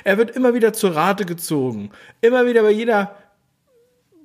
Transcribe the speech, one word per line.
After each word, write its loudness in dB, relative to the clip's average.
Er 0
wird 0
immer 0
wieder 0
zur -2
Rate -2
gezogen, -6
immer 4
wieder 2
bei 4
jeder 0